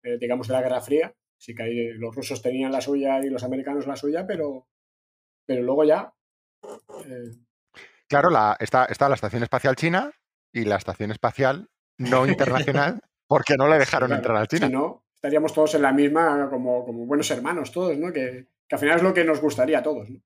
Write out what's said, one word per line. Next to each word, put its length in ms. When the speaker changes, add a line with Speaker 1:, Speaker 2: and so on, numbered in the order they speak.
Speaker 1:
eh, 160
digamos, 300
de 60
la 80
Guerra 180
Fría, 340
sí 160
que 80
ahí 320
los 200
rusos 280
tenían 300
la 80
suya 440
y 60
los 140
americanos 420
la 100
suya, 300
pero, 400
pero 160
luego 220
ya, 280
eh, 240
Speaker 2:
Claro, 220
la, 300
está, 240
está 240
la 60
Estación 280
Espacial 340
China 360
y 140
la 100
Estación 340
Espacial 580
no 280
Speaker 1:
<laughs> 0
Speaker 2:
internacional, 720
porque 300
no 120
le 100
dejaron 300
Speaker 1:
Sí, 20
claro. 120
Speaker 2:
entrar 200
a 40
China. 200
Speaker 1:
Si 60
no, 320
estaríamos 400
todos 200
en 80
la 100
misma 580
como, 340
como 220
buenos 240
hermanos 420
todos, 240
¿no? 160
Que, 340
que 60
al 40
final 200
es 40
lo 120
que 100
nos 160
gustaría 380
a 40
todos, 280
¿no? 160